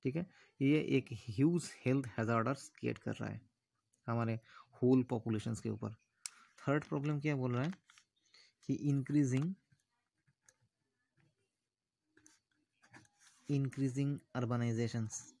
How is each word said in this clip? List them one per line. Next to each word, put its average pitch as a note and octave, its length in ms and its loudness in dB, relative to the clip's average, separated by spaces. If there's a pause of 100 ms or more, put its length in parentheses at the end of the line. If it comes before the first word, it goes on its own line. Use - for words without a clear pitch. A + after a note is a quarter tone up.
ठीक C3+ 120 -2
है, F3+ 140 -6 (320)
ये D3 200 2
एक C3+ 320 0
ह्यूज C3+ 580 0 (140)
हेल्थ C3 220 0
हैजार्ड्स A2+ 720 -2
क्रिएट A#2 180 -4
कर A2+ 160 -6
रहा A2 160 -8
है G#2+ 120 -10 (680)
हमारे A2+ 320 -2 (300)
होल B2+ 340 2
पॉपुलेशंस A2+ 560 -4
के A#2 100 -6
ऊपर। G#2+ 240 -8 (720)
थर्ड D3 160 2
प्रॉब्लम D3 360 -4
क्या D3 160 -2
बोल B2+ 180 0
रहा A#2+ 100 0
है E3 80 -2 (960)
कि C3+ 60 0
इंक्रीजिंग, C#3+ 840 6 (4000)
इंक्रीजिंग C#3 680 -2 (160)
अर्बनाइजेशंस A#2 1040 -2